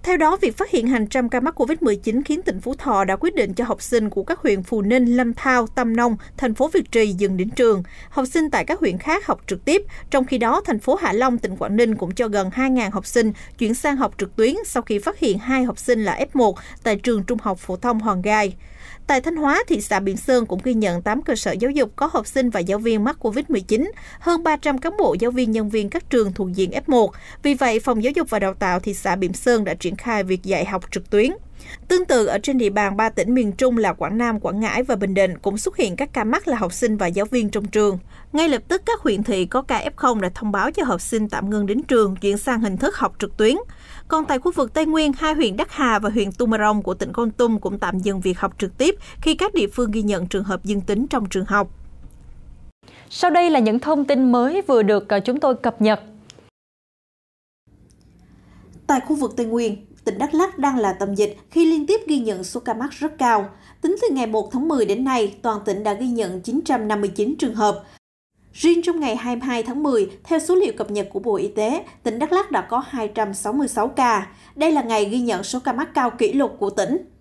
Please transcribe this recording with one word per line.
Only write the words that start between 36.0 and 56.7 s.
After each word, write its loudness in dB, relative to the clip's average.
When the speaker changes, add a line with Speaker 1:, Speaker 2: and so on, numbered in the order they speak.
Speaker 1:
ca -2
mắc 0
là 0
học -2
sinh 0
và 0
giáo 0
viên 0
trong -4
trường. 2
Ngay 4
lập 0
tức, 0
các 0
huyện 0
thị 0
có -2
ca -2
F -4
không 2
đã -2
thông -4
báo 0
cho -2
học 0
sinh -2
tạm -4
ngưng 0
đến -2
trường, 2
chuyển 0
sang -2
hình 0
thức 0
học -2
trực -6
tuyến. 6
Còn 0
tại 0
khu 0
vực -2
Tây 2
Nguyên, 2
hai 0
huyện 0
Đắc -4
Hà 2
và 0
huyện 0
Tumorong 2
của -4
tỉnh -6
Kon -2
Tum 2
cũng -4
tạm -2
dừng -2
việc 0
học -2
trực -6
tiếp 4
khi 2
các 0
địa 2
phương -2
ghi -2
nhận 0
trường -2
hợp -4
dương -2
tính 0
trong -2
trường -2
học. 2
Speaker 2:
Sau 2
đây 6
là 4
những 4
thông 2
tin 4
mới 2
vừa 4
được, 2
ờ, 2
chúng -2
tôi 2
cập -2
nhật. 4